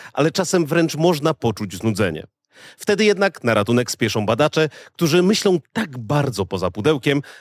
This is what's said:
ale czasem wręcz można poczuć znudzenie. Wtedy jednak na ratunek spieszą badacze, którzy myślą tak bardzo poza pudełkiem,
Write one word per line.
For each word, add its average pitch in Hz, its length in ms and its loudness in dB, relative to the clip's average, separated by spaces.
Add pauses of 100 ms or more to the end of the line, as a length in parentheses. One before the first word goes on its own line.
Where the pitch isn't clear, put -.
(120)
ale 147 180 2
czasem 175 360 0
wręcz 165 280 0
można 160 400 0
poczuć 104 400 -4
znudzenie. 92 500 -2 (520)
Wtedy 208 280 0
jednak 196 400 2
na 117 100 2
ratunek 117 360 2
spieszą 107 360 -2
badacze, 147 420 0 (240)
którzy 175 300 2
myślą 190 360 2 (140)
tak 160 260 -6
bardzo 120 480 -2
poza 92 240 -4
pudełkiem, 143 520 0 (180)